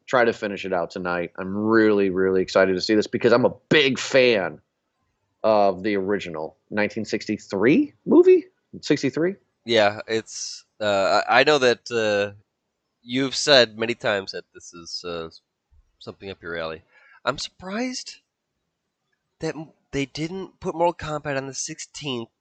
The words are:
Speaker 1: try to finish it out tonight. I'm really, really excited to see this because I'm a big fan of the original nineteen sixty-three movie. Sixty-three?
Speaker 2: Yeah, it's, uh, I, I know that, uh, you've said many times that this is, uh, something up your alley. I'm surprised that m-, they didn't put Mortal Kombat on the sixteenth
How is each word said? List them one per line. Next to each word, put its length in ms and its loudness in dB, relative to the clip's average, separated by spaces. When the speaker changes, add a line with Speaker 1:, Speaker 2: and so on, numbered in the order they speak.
Speaker 1:
try 200 2
to 80 2
finish 320 -6
it 80 -4
out 180 -4
tonight. 460 -4
I'm 180 -8
really, 540 4
really 320 2
excited 320 4
to 80 -2
see 140 0
this 120 2
because 240 2
I'm 140 4
a 80 2
big 280 4
fan 640 2
of 400 2
the 120 -2
original 600 -6
nineteen 360 -4
sixty-three 880 0
movie. 420 6
Sixty-three? 540 -2
Speaker 2:
Yeah, 420 2
it's, 580 -8
uh, 480 2
I, 140 4
I 20 4
know 140 4
that, 340 0
uh, 460 -2
you've 340 -4
said 420 4
many 180 -2
times 360 -2
that 220 -12
this 200 -20
is, 320 -14
uh, 240 -8
something 300 -16
up 120 -14
your 160 -10
alley. 260 -8
I'm 120 -4
surprised 800 -10
that 160 -8
m-, 180 -16
they 140 -4
didn't 560 -10
put 120 -8
Mortal 200 0
Kombat 420 -8
on 120 -6
the 60 -14
sixteenth 760 -10